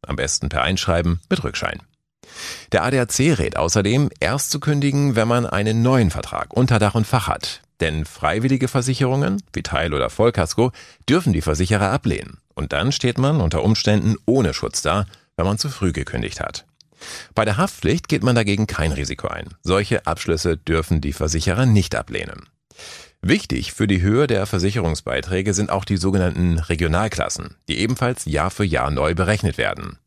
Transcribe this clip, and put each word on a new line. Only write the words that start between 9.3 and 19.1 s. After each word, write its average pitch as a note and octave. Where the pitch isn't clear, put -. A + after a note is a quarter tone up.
wie -
Teil- D2+
oder C2
Vollkasko, A#2
dürfen D3+
die E2
Versicherer F#2
ablehnen. -
Und D2
dann F2
steht B2+
man C#3+
unter E2
Umständen G#2+
ohne A2
Schutz -
da, F#2+
wenn E2+
man G#2
zu D#3
früh F#2+
gekündigt A#1+
hat. -
Bei A2
der G#2
Haftpflicht E3+
geht B2
man B2
dagegen G#2
kein D#2
Risiko C2+